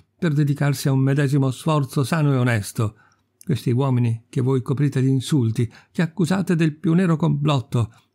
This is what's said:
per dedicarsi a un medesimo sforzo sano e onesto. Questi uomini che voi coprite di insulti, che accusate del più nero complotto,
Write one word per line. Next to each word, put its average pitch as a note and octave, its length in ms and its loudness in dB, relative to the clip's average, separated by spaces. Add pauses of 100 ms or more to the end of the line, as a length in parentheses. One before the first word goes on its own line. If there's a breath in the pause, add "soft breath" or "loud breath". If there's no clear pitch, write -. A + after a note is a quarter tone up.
(180)
per F3 140 -2
dedicarsi C#3+ 560 0
a C#3 60 2
un C3+ 60 2
medesimo C3+ 520 2
sforzo C#3+ 540 -2
sano D3+ 260 0
e C3 60 2
onesto. A#2 580 -2 (480 soft breath)
Questi B2+ 280 -2
uomini B2 580 0
che - 100 -4
voi C3 220 0
coprite C#3 400 -2
di C3 80 2
insulti, B2 600 0 (220 loud breath)
che - 100 -4
accusate E3+ 540 -2
del D#3 220 0
più D#3+ 160 0
nero E3+ 240 2
complotto, C#3+ 720 0 (240 soft breath)